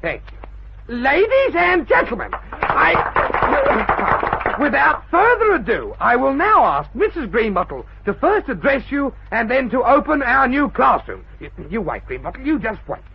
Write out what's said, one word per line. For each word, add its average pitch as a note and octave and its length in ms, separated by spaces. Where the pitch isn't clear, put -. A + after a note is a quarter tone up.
Thank D3 200
you. - 60
Ladies F#4+ 600
and F4 320
gentlemen, F#3 460
I, - 2250
without C#4+ 500
further G#4+ 420
ado, F#3 480
I A3+ 160
will C4+ 180
now F4 300
ask D3 300
Missus E4+ 340
Greenbottle F3 560
to G2+ 80
first F#4+ 340
address C4+ 420
you C#4 240
and A3+ 180
then B3+ 220
to B3+ 140
open D4 380
our C4 260
new C4+ 220
classroom. F#3+ 540
You, D3 120
you G3 120
wait, C3 260
Greenbottle, F3 380
you D4 140
just G#3+ 300
wait. - 140